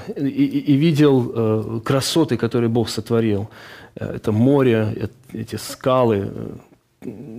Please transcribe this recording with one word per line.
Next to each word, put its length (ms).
и, 60
и, 380
и 160
видел, 600
э, 480
красоты, 540
которые 320
Бог 200
сотворил. 600
Э, 200
это 160
море, 800
э, 80
эти 160
скалы, 760
э, 80